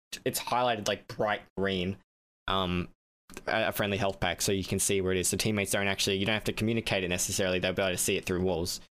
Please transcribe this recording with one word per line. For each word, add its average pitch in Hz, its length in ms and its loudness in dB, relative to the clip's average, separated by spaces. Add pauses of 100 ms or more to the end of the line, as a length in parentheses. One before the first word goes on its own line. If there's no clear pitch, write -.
(260)
it's 120 120 -2
highlighted, 120 480 0
like, 104 220 -2
bright 104 320 0 (160)
green, 95 400 0 (500)
um, 90 420 0 (580)
a, 107 220 2
a 104 40 0
friendly 101 240 0
health 98 240 0
pack, 87 220 0
so 107 100 2
you 98 120 0
can 98 140 -2
see 98 220 2
where 92 120 2
it 92 60 2
is. 87 100 0
So 98 100 0
teammates 104 320 0
don't 101 180 0
actually, 98 280 2
you 95 100 0
don't 110 80 2
have 107 100 -2
to 113 80 -2
communicate 110 520 0
it 87 40 -2
necessarily. 92 500 0
They'll 92 140 0
be 90 80 -2
able 95 120 2
to 90 60 -4
see 101 200 0
it - 80 -8
through 92 160 0
walls. 87 400 0 (140)